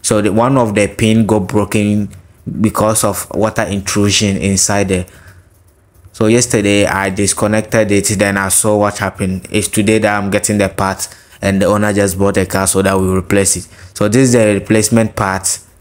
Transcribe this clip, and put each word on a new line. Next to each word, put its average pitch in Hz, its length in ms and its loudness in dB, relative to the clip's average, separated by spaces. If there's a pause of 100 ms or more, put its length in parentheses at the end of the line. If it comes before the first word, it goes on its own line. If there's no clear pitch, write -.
So 107 180 0
the, 104 120 0
one 123 260 2
of 110 160 0
the 101 140 2
pin 110 360 2
got 101 220 2
broken 104 640 0 (500)
because 107 440 0
of - 260 -4
water 110 320 -2
intrusion 101 720 0
inside 98 520 0
there. 90 180 -2 (1040)
So 113 140 0
yesterday 104 600 2
I 98 240 -2
disconnected 107 800 0
it, 98 160 0 (120)
then 98 180 0
I 98 120 -2
saw 107 280 0
what 104 220 0
happened. 95 520 -6
It's 104 180 -2
today 110 300 0
that 104 180 0
I'm 98 140 -2
getting 104 280 0
the 98 100 2
part, 95 400 -4 (320)
and 98 220 0
the 92 40 2
owner 104 260 2
just 98 260 0
bought 98 180 0
a 95 100 0
car 95 200 -2
so 95 160 0
that 98 160 2
we 95 100 0
replace 92 480 0
it. 90 120 -12 (260)
So 104 140 0
this 127 200 4
is 120 40 2
the 107 220 4
replacement 110 600 0
part. 95 440 -4 (200)